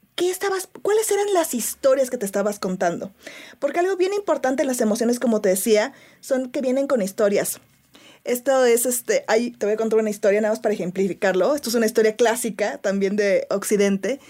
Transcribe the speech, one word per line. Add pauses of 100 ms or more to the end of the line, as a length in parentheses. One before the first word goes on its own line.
(160)
qué
estabas, (140)
cuáles
eran
las
historias
que
te
estabas
contando. (480)
Porque
algo
bien
importante
en
las
emociones,
como
te
decía, (280)
son
que
vienen
con
historias. (680)
Esto
es,
este,
ay,
te
voy
a
contar
una
historia
nada
más
para
ejemplificarlo.
Esto
es
una
historia
clásica
también
de
Occidente, (100)